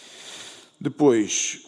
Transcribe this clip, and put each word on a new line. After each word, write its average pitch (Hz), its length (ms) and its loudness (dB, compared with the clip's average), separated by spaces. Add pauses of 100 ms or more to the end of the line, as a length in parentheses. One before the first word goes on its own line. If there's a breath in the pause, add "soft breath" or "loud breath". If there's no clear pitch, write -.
(800 loud breath)
depois, 127 880 0